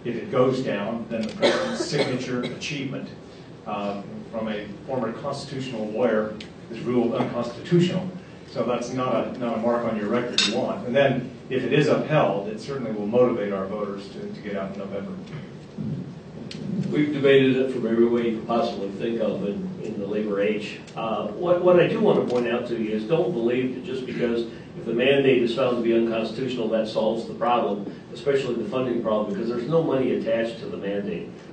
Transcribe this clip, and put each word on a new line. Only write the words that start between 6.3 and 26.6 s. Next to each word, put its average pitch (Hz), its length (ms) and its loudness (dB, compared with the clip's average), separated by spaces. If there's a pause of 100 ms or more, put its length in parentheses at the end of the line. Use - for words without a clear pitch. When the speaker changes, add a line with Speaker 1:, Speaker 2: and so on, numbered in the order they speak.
Speaker 1:
is - 100 -10
ruled 120 340 2
unconstitutional. 127 920 2 (400)
So 123 160 -4
that's 120 280 -2
not 117 340 0
a, 113 120 -8
not 117 200 -2
a - 20 -2
mark 117 240 2
on 113 120 -2
your 104 100 -2
record 120 400 0
you - 100 -2
want. 104 300 -2
And 120 80 -2
then 123 360 2 (200)
if 127 140 -2
it 120 80 0
is 147 160 4
upheld, 107 600 2
it 107 120 -8
certainly 127 320 -6
will 104 160 -4
motivate 113 440 4
our 95 140 -2
voters 101 440 -6
to, 101 220 -10
to - 80 -12
get 101 160 -6
out 95 160 -6
in 101 60 -10
November. 98 340 -8 (1800)
Speaker 2:
We've 147 200 2
debated 135 440 6
it 127 160 0
from 113 160 -2
every 117 180 6
way 117 240 2
you 107 80 -2
could - 80 -8
possibly 101 440 -2
think 117 300 -4
of 98 240 0
in, 98 240 -4 (140)
in 101 160 -6
the 98 80 -4
labor 104 340 0
age. - 380 -2 (160)
Uh, - 340 -2
what, 175 360 2
what 175 160 10
I 151 80 8
do 233 120 2
want 131 240 6
to 117 80 0
point 120 140 2
out 117 220 0
to 113 120 -2
you 107 100 0
is 107 140 0
don't 120 280 2
believe 123 420 2
that - 100 -8
just 127 220 -4
because 117 400 0 (320)
if - 60 -10
the 117 80 -2
mandate 131 500 6
is 113 120 2
found 113 240 2
to 113 40 0
be 113 120 4
unconstitutional, 113 760 0